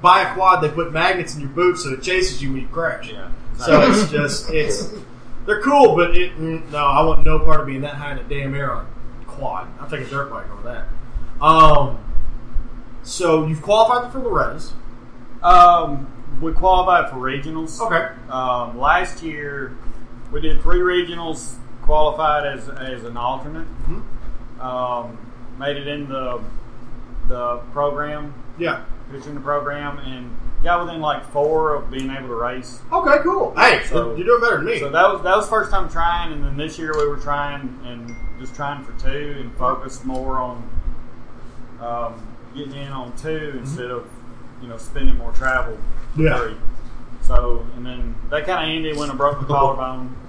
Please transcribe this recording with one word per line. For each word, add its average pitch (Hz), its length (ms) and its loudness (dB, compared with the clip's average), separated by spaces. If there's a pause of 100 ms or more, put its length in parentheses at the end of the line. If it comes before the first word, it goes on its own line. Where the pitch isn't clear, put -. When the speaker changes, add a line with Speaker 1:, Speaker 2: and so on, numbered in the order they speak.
Speaker 1:
buy 185 260 6
a - 60 -8
quad, 185 260 4
they 151 80 0
put 151 240 -6
magnets 170 400 -2
in 151 80 -10
your 139 80 -8
boots 175 340 0
so 143 100 -6
it 131 100 -10
chases 180 400 -2
you 135 100 -2
when 131 80 -4
you 123 60 -4
crash. 160 440 -6
Speaker 2:
Yeah, - 180 -10 (280)
Speaker 1:
So 302 240 4
Speaker 2:
exactly. 269 80 6
Speaker 1:
it's 202 220 2
just, 147 400 -2
it's, - 420 -2 (540)
they're 208 160 -2
cool, 262 320 6
but 175 200 4
it, 180 220 4
mm, 160 340 -6
no, 147 140 -6
I 139 180 4
want 151 220 8
no 156 140 8
part 151 220 10
of - 40 -4
being 135 160 -6
that 143 140 -6
high 143 160 -8
in 131 80 -6
a 123 40 -8
damn 139 300 -4
air 139 220 -4
on - 100 -4 (360)
a - 40 -10
quad. 92 420 -8 (120)
I'll 147 100 -10
take 143 120 -6
a 127 80 -10
dirt 139 200 -6
bike - 220 -10
over - 180 -10
that. - 760 -4
Um, 151 540 6 (1040)
so 160 460 0
you've 160 140 -4
qualified 226 500 2
for 269 80 -8
Loretta's. 180 540 -2 (680)
Speaker 2:
Um, 170 680 6 (340)
we 160 120 0
qualified 180 560 4
for 131 80 -8
regionals. 143 640 -6
Speaker 1:
Okay. 170 320 0 (160)
Speaker 2:
Um, 123 500 -4
last 170 440 0
year 143 520 -10 (560)
we 147 100 0
did 156 200 8
three 175 180 10
regionals, 170 760 -2 (260)
qualified 151 640 4
as, 131 240 -6
as 127 340 -10
an 117 140 -10
alternate. 135 500 -6
Speaker 1:
Mm-hmm. - 960 -2
Speaker 2:
Um, 123 560 -6 (420)
made 139 180 -4
it 139 100 -8
in 147 200 -8
the, 127 340 -6 (840)
the 123 300 2 (140)
program. 147 600 -4 (240)
Speaker 1:
Yeah. 165 260 -4 (280)
Speaker 2:
Pitched 139 160 -14
in 147 80 -10
the 135 60 -8
program 143 580 -4
and 127 360 -8 (280)
got 170 220 4
within, 165 160 -8
like, 151 300 -4
four 151 440 2
of 131 160 -4
being 131 180 -6
able 131 200 -10
to 120 60 -8
race. 123 440 -6 (120)
Speaker 1:
Okay, 311 300 4
cool. 349 340 -2
Hey, 214 340 4
Speaker 2:
So - 260 0
Speaker 1:
you're 180 100 -6
doing 233 160 4
better 226 160 0
than 143 80 -4
me. 226 140 -2
Speaker 2:
So 139 100 -6
that 175 220 4
was, 185 120 -6
that 180 120 2
was 208 140 0
first 214 220 0
time 190 180 2
trying, 170 420 0
and 147 120 -4
then 139 120 -2
this 156 240 -8
year 156 180 -6
we 147 100 0
were 143 100 -4
trying 143 680 -6
and 117 240 -14 (300)
just 127 160 -10
trying 143 280 -8
for - 140 -8
two 147 420 0
and 120 180 -10
focused 131 480 -4
more 131 320 -4
on, 123 320 -6 (1120)
um, 120 460 -8 (280)
getting 139 180 -12
in 139 180 -12
on 123 260 -10
two 156 120 -8
Speaker 1:
Mm-hmm. 151 300 -6
Speaker 2:
instead 123 320 -10
of, 120 160 -10 (540)
you 123 80 -14
know, 113 80 -14
spending - 400 6
more - 160 0
travel 131 440 4 (380)
for 156 60 0
Speaker 1:
Yeah. 143 180 2
Speaker 2:
three. - 160 -4 (680)
So, - 440 6 (100)
and 123 100 -8
then 123 300 -4 (140)
that 151 160 -2
kinda 175 180 -2
ended 156 340 -2
when 143 140 -4
I 131 40 -8
broke 143 260 0
the 135 40 -4
Speaker 1:
<laughs> 143 80 -2
Speaker 2:
collarbone. 131 600 -2 (140)